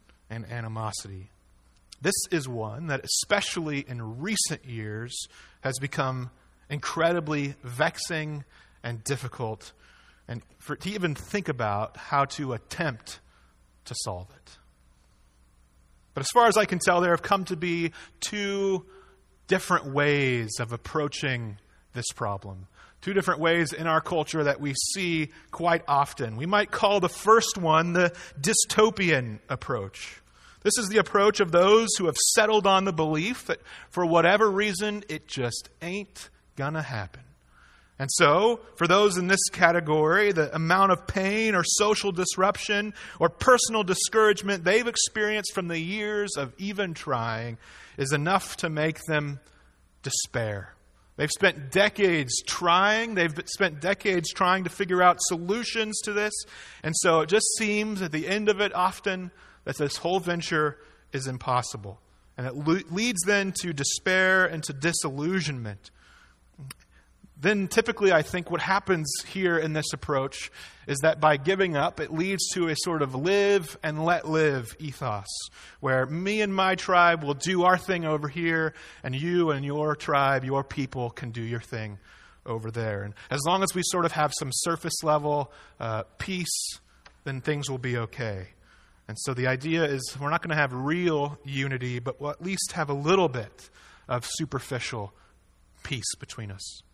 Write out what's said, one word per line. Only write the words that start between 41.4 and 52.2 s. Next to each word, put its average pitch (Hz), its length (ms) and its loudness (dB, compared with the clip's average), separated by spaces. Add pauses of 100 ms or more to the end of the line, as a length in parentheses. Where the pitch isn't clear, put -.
or 175 100 2
social 208 460 2
disruption 202 840 0 (260)
or 165 100 4
personal 226 540 4
discouragement 196 840 2
they've 226 220 4
experienced 214 640 -2
from 175 160 -4
the 165 100 -2
years 208 580 -4
of 135 200 -6
even 190 360 -4
trying 117 640 -4 (400)
is 139 160 -2
enough 170 440 0
to 170 120 -4
make 156 340 -2
them 147 360 -2 (600)
despair. 107 720 -6 (440)
They've 151 120 0
spent 156 420 0
decades 185 760 2